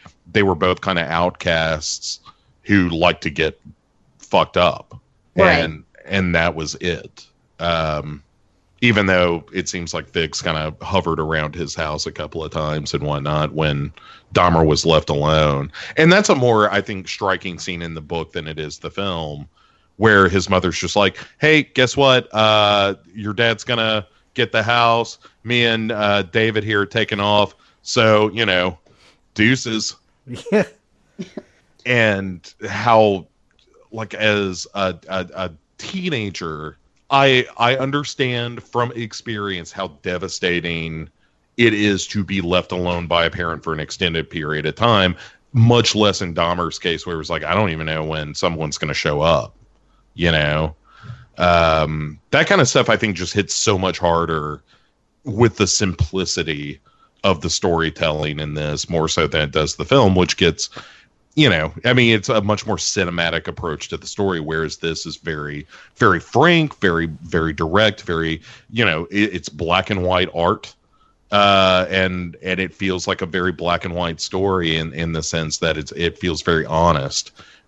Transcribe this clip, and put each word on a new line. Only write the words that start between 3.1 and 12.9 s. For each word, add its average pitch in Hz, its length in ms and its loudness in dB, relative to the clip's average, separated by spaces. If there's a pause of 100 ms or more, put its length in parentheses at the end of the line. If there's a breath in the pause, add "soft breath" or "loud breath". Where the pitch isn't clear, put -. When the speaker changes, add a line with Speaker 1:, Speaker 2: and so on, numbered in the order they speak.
Speaker 1:
to 82 80 -4
get 78 280 -2 (600)
fucked - 380 0
up. - 420 0 (360)
Speaker 2:
Right. 92 180 6 (100)
Speaker 1:
And, 78 200 -8 (220)
and 92 300 0
that 85 180 2
was 78 220 -8
it. - 500 -8 (340)
Um, 76 600 -4 (600)
even 107 260 4
though 87 440 2
it 90 160 -4
seems 85 240 -8
like 80 160 -8
Figs - 320 -4
kinda 78 440 -4
hovered 80 360 0
around 78 360 -4
his 78 180 -8
house 76 320 -6
a 80 60 -6
couple 80 320 -10
of 76 80 -10
times 76 420 -4